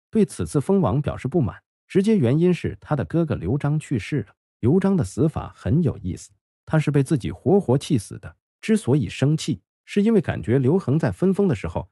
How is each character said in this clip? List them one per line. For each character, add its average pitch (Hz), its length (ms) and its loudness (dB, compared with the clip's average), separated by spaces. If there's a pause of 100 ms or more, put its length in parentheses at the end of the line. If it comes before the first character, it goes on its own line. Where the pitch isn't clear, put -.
对 220 140 2
此 - 220 -2
次 139 160 -2
封 196 200 2
王 131 200 0
表 - 160 -4
示 127 100 -8
不 165 140 0
满， 87 200 -4 (260)
直 190 140 2
接 220 160 2
原 135 220 2
因 180 140 4
是 - 260 -6
他 - 160 -4
的 127 100 -2
哥 170 200 0
哥 123 100 -2
刘 95 220 -2
璋 147 220 -2
去 135 200 -4
世 135 220 -4
了。 - 60 -10 (320)
刘 165 200 2
璋 196 160 2
的 147 80 2
死 117 240 -2
法 - 280 -6
很 143 280 0
有 101 140 0
意 90 180 -8
思， - 160 -18 (340)
他 160 140 0
是 151 100 0
被 143 140 2
自 147 140 0
己 - 140 -6
活 156 280 2
活 131 180 2
气 127 220 -2
死 - 180 -10
的。 - 180 -18 (240)
之 220 160 0
所 139 200 2
以 117 120 0
生 151 300 0
气， - 240 -6 (240)
是 - 160 0
因 220 100 4
为 214 80 4
感 - 220 -2
觉 117 160 2
刘 139 220 2
恒 147 180 0
在 151 140 0
分 190 200 0
封 202 160 0
的 156 60 2
时 90 140 -6
候 - 240 -8